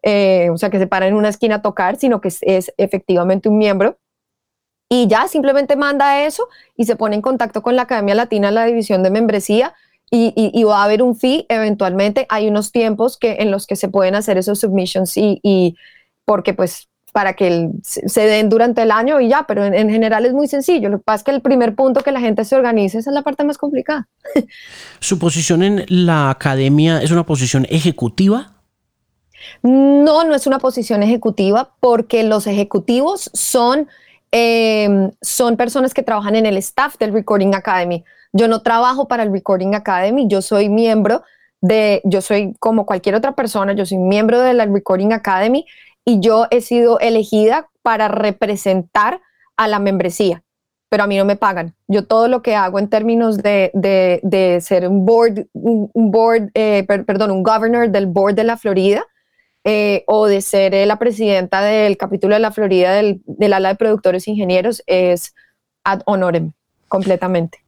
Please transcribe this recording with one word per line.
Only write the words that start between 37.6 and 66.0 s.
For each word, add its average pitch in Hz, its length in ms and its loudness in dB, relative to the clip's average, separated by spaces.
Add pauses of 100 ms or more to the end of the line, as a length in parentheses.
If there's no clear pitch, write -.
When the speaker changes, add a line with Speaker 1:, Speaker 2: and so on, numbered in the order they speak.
Speaker 1:
Yo 226 160 2
no 220 140 0
trabajo 247 460 0
para 233 140 -2
el 208 100 -2
Recording 190 420 -2
Academy, 208 540 -2
yo 196 140 0
soy 208 260 0
miembro 220 540 0 (380)
de, 208 440 2
yo 196 160 0
soy 202 400 -4
como 220 260 0
cualquier 196 300 -2
otra 269 180 -2
persona, 214 380 -4
yo 202 120 -2
soy 185 140 -4
miembro 214 420 2
de 254 140 2
la 226 120 2
Recording 202 460 0
Academy 220 540 -2 (380)
y 226 160 2
yo 226 300 4
he 240 100 2
sido 233 400 2
elegida 220 680 0 (140)
para 220 260 0
representar 208 1120 -2 (360)
a 220 120 0
la 208 100 -2
membresía, 185 640 -2 (460)
pero 208 140 0
a 202 40 0
mí 196 120 -2
no 196 60 2
me 202 120 0
pagan. 180 380 -2 (140)
Yo 196 180 0
todo 226 220 2
lo 254 140 0
que 226 120 0
hago 196 240 0
en 202 100 -2
términos 220 500 0
de, 202 360 0
de, 185 480 2
de 185 380 2
ser 180 280 0
un 196 160 0
board, 226 480 2
un, 214 400 -2
un 226 180 2
board, 226 440 2
eh, 214 320 0
per-, 202 180 -2
perdón, 202 260 -2
un 190 120 -2
governor 226 480 0
del 196 160 0
board 196 280 0
de 214 100 0
la 233 120 0
Florida, 202 480 0 (600)
eh, 208 420 0
o 214 200 2
de 196 140 2
ser, 196 340 0
eh, 196 120 2
la 208 120 0
presidenta 202 640 -2
del 208 380 0
capítulo 196 360 -2
de 214 60 2
la 220 100 0
Florida 190 440 0
del, 202 320 0
del 202 260 0
ala 190 180 0
de 196 40 -2
productores 202 520 0
e 214 40 -8
ingenieros 202 560 -2
es 180 480 0 (500)
ad 196 220 -2